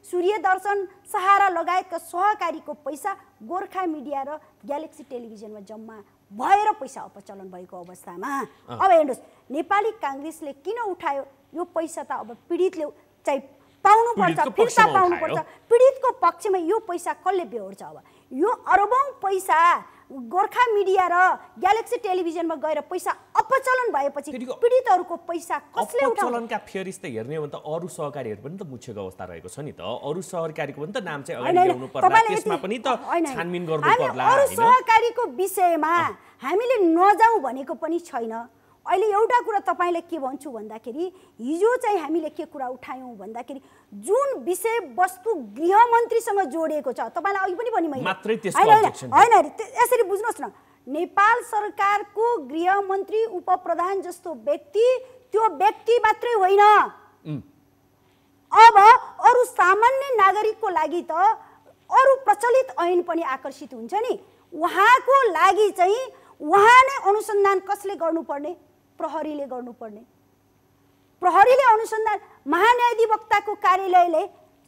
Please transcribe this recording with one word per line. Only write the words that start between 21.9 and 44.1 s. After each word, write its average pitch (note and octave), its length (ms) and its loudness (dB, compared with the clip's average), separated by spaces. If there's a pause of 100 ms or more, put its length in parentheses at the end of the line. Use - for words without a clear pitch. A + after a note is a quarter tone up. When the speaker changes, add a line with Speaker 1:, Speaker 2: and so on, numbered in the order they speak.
Speaker 1:
टेलिभिजनमा E4+ 580 -4
गएर D4+ 260 -6
पैसा F4+ 300 -8
अपचलन B4+ 840 -2
भएपछि C#4+ 380 -6
Speaker 2:
फेरि B3 140 -12
को C4 80 -10
Speaker 1:
पीडितहरूको A4+ 640 0
पैसा E4+ 420 -8
कसले A#4 480 -4
उठाउँछ? G#4+ 280 -2
Speaker 2:
अपचलनका A#3 240 -8
फेरिस F#3+ 440 -12
त - 40 -16
हेर्ने B2 300 -10
हो D3+ 120 -8
भने C#3 120 -14
त - 60 -16
अरू E3 220 -8
सहकारीहरू C3 640 -10
पनि F#3 80 -14
त G#3 60 -16
मुछेको A#2+ 380 -14
अवस्था F#2 240 -14
रहेको F2 240 -16
छ - 100 -16
नि C#3+ 120 -12
त। - 100 -20
अरू B2 400 -8
सहकारीको D#3 600 -10
पनि D#3 100 -10
त B3+ 60 -10
नाम E3 240 -10
चाहिँ C3+ 200 -12
अगाडि B2 160 0
Speaker 1:
होइन, - 0 -
होइन, F4+ 100 4
Speaker 2:
ल्याउनु - 200 -4
पर्ला, - 220 0
Speaker 1:
तपाईँले A4 260 2
Speaker 2:
त्यसमा G4 180 -4
Speaker 1:
यति D#4 100 -6
Speaker 2:
पनि G3+ 140 -6
त A#3 100 -8
Speaker 1:
होइन, C4+ 480 -4
Speaker 2:
छानबिन F3 300 -6
गर्नु D#3 160 -4
Speaker 1:
हामी A#4+ 280 0
Speaker 2:
पर्ला, - 200 -2
Speaker 1:
अरू C#5 140 4
Speaker 2:
होइन? C5 120 -2
Speaker 1:
सहकारीको A#4 720 2
विषयमा E4+ 760 0
Speaker 2:
अँ। C4 180 -4 (240)
Speaker 1:
हामीले A4 360 0
नजाउँ G4+ 640 4
भनेको C4 340 -6
पनि D#4+ 260 -6
छैन। A#3 480 -10 (400)
अहिले F#4+ 200 0
एउटा G#4+ 340 2
कुरा G4+ 180 -4
तपाईँले F4 420 -2
के E4 180 -10
भन्छु C4+ 320 -10
भन्दाखेरि, A3+ 640 -10 (280)
हिजो F4 360 0
चाहिँ G#4 220 -2
हामीले D#4 300 -4
के D#4 160 -10
कुरा C#4 220 -10
उठायौँ B3+ 500 -14
भन्दाखेरि A3+ 440 -14 (320)
जुन G#4 460 -2